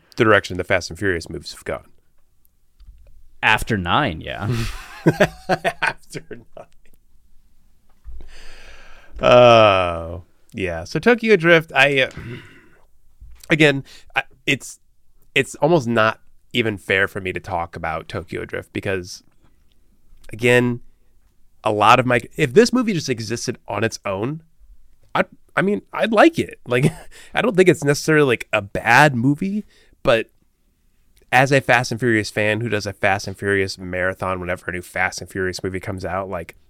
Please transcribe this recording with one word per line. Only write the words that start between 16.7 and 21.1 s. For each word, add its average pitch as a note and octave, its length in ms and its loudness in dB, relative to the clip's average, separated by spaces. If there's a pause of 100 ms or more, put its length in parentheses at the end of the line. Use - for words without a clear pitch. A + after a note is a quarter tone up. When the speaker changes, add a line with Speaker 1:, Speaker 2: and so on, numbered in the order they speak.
Speaker 1:
fair F#2+ 320 0
for - 120 -10
me F#2 120 -6
to F2+ 80 -8
talk E2+ 360 -8
about E2 320 -8
Tokyo F2 360 -10
Drift - 280 -12
because, F#2+ 500 -8 (1120)
again, B2 480 2 (840)